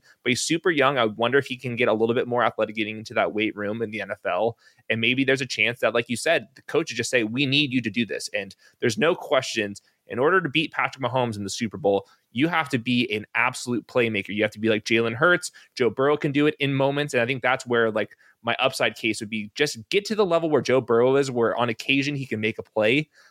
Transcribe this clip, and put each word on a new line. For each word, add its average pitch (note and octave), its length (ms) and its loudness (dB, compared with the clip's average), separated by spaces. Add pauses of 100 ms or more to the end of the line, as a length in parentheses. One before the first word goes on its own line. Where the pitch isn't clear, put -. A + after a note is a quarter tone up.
(240)
but B2 60 0
he's B2 120 0
super E3 300 0
young. C#3 260 2
I A#2+ 80 4
wonder A2+ 320 0
if C3+ 80 2
he B2+ 120 -10
can A#2+ 180 -8
get A#2+ 120 2
a G#2+ 60 4
little A2+ 220 2
bit A#2+ 120 0
more A#2+ 160 0
athletic A2 320 0
getting A2 220 -4
into A2 160 -14
that G2 200 0
weight G#2+ 220 -2
room G#2 280 -4
in A2 80 -6
the G#2+ 100 -6
N F#2+ 80 -10
F - 160 -10
L. G2+ 320 -2 (320)
And A2 100 0
maybe B2 240 0
there's C3 180 2
a C3+ 40 -4
chance A#2 360 -2
that, A#2 120 2
like A#2 160 -2
you A#2+ 80 -4
said, D#3 380 -2
the - 80 -20
coaches C#3+ 340 -4
just A#2 140 -4
say, B2 120 2
"We A#2+ 220 -2
need C#3 260 0
you B2+ 100 0
to A2+ 100 -6
do A#2 120 -2
this." - 300 -6
And G2 220 -8 (240)
there's A#2 180 0
no D#3+ 160 2
questions. A#2 680 -2 (260)
In G#2 120 -4
order F3 220 4
to D#3+ 80 -4
beat D#3+ 240 -2
Patrick C3+ 280 -4
Mahomes A#2+ 360 -2
in G2+ 80 -6
the F#2+ 40 -6
Super G#2+ 280 -6
Bowl, G2 280 2 (280)
you C#3 160 0
have D#3+ 200 0
to C#3+ 80 0
be B2 380 0
an G#2 180 -6
absolute B2 540 -2
playmaker. A2 420 0
You G#2 120 -4
have G#2+ 100 2
to - 80 -16
be G#2+ 80 0
like G#2+ 160 2
Jalen A2+ 300 2
Hurts. E3+ 380 0 (220)
Joe A#2+ 160 2
Burrow C3+ 280 2
can D3 160 -2
do D3 140 4
it D3+ 120 0
in C#3 140 0
moments. C#3+ 400 0
And A#2+ 100 2
I - 20 2
think B2 160 -2
that's B2+ 240 0
where, A#2 260 4
like, G#2+ 260 -4 (240)
my A#2 180 0
upside B2 360 0
case A2 260 -4
would G#2+ 80 -8
be G#2+ 260 -6
just D3 220 0 (120)
get G3+ 160 2
to A3 100 -4
the G#3 100 2
level E3 240 2
where D3 120 4
Joe B2+ 200 2
Burrow A#2+ 340 4
is, C#3 160 2
where A#2 240 2
on A#2+ 140 0
occasion C#3 460 -2
he C3+ 100 -8
can A2 160 -6
make A2 160 -2
a - 60 -10
play A#2+ 460 2 (220)